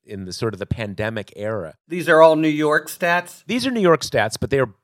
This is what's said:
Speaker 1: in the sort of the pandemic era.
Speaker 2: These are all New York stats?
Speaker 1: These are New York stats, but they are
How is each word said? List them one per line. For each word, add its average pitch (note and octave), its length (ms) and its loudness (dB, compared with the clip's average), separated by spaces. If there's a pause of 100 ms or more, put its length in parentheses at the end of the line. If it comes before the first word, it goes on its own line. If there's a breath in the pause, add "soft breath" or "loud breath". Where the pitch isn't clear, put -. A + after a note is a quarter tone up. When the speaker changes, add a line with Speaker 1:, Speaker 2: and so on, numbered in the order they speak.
Speaker 1:
in F#2+ 200 -12
the F2+ 80 -12
sort A2+ 180 -4
of F#2+ 60 -10
the G2 80 -8
pandemic G#2+ 680 -8
era. G#2 420 -8 (120)
Speaker 2:
These E3 220 -2
are D#3+ 100 8
all D#3+ 160 8
New D#3 100 0
York D3+ 440 0
stats? - 560 -4
Speaker 1:
These A#3+ 200 -4
are C4+ 40 -2
New A#3 100 -2
York E3+ 220 2
stats, A2+ 360 -4
but - 120 -6
they C#3 80 0
are B2 260 -2